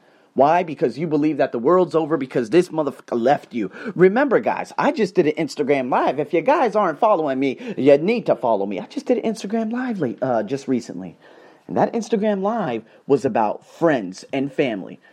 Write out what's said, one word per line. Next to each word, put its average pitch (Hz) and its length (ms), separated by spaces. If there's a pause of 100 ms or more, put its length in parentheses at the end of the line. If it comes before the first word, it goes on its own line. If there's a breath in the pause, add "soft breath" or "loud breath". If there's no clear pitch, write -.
(340 soft breath)
Why? 160 300
Because 139 340
you 165 100
believe 151 300
that 135 140
the 123 80
world's 165 340
over 156 220
because 131 340
this 170 200
motherfucker 139 520
left 131 320
you. 110 160 (260 loud breath)
Remember, 196 440
guys, 92 380
I 254 160
just 226 200
did 165 140
an 151 60
Instagram 139 580
Live. 190 260
If 147 160
you 165 60
guys 247 340
aren't 196 260
following 160 380
me, 139 400
you 143 200
need 190 300
to 135 100
follow 107 280
me. 101 140
I - 60
just - 220
did 240 100
an 220 160
Instagram 220 400
Live 240 260
late, 123 220
uh, 123 220
just 131 260
recently. 92 480 (500 soft breath)
And - 80
that 160 160
Instagram 214 500
Live 190 420 (240 soft breath)
was 135 180
about 110 400
friends 120 640
and 139 220
family. 113 480 (100 soft breath)